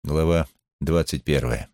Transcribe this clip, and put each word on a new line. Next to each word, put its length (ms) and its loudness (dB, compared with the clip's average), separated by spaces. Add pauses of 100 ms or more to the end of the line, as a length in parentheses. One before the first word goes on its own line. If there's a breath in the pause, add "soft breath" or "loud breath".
Глава 440 2 (320)
двадцать 420 -2
первая. 500 -2